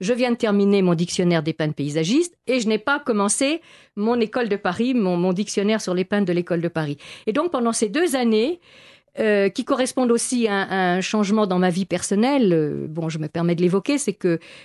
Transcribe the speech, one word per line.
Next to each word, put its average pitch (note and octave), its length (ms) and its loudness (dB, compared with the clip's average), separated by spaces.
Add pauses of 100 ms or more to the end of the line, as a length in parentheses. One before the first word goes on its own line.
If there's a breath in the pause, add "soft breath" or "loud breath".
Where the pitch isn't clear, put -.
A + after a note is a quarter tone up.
je G3 140 0
viens B3 160 2
de A#3 60 0
terminer G3+ 440 2
mon F3+ 140 4
dictionnaire E3+ 480 0
des D#3+ 100 -2
peintres D#3 220 -4
paysagistes D#3+ 720 -2
et B3+ 140 0
je G#3 80 -2
n'ai G#3+ 100 2
pas C#4 200 -2
commencé C4 640 0 (360 loud breath)
mon A3+ 220 0
école A#3 300 -2
de G3+ 80 0
Paris, G#3 380 -2
mon, F3+ 240 0
mon F#3 160 2
dictionnaire G#3 480 -2
sur F#3 100 -4
les F3+ 120 0
peintres G3+ 220 0
de F#3 60 0
l'école F3 300 -2
de E3+ 60 -2
Paris. D3+ 280 -4 (300 loud breath)
Et A3 80 -2
donc E4 160 0
pendant A#3+ 220 0
ces A3 180 -2
deux C#4 260 0
années, A#3+ 440 0 (580 loud breath)
euh, G#3 300 2
qui A#3 160 -4
correspondent B3+ 480 0
aussi A#3 340 0
à, G3 160 0
à F#3 320 0
un F#3 60 0
changement G#3+ 480 0
dans F3+ 100 0
ma F#3 120 4
vie F#3 140 -2
personnelle, G#3+ 680 2
euh, C#3+ 360 0
bon, D#3+ 200 -6
je D#3+ 100 -6
me D#3 80 -6
permets E3+ 300 0
de E3 40 -2
l'évoquer, F#3+ 380 0
c'est G#3+ 140 -4
que E3+ 260 0 (260 loud breath)